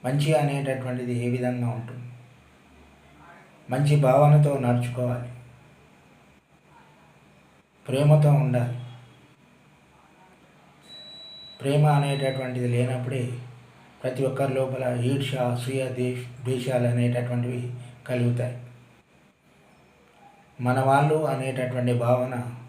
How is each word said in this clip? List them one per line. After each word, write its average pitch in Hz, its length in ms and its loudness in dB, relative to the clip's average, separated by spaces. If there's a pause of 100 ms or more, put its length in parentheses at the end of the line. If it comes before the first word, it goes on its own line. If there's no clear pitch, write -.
మంచి 147 300 0
అనేటటువంటిది 127 800 -2 (120)
ఏ - 40 0
విధంగా 123 400 -2
ఉంటుంది? - 380 -10 (1600)
మంచి 143 320 2
భావనతో 143 580 6
నడుచుకోవాలి. 123 680 -2 (2500)
ప్రేమతో 147 460 6
ఉండాలి. 123 420 2 (2750)
ప్రేమ 147 260 4
అనేటటువంటిది 135 800 0
లేనప్పుడే 123 560 0 (800)
ప్రతి 131 220 -4
ఒక్కరి 127 280 -2
లోపల 131 300 -2 (180)
ఈర్ష్య, 131 360 -2
అసూయ, 123 520 -2
ద్వేష-, 123 380 -4 (160)
ద్వేషాలు 123 440 0
అనేటటువంటివి 123 760 0 (460)
కలుగుతాయి. 120 500 -2 (2000)
మన 123 200 2
వాళ్ళు 147 480 4
అనేటటువంటి 127 680 -2
భావన 123 420 0 (340)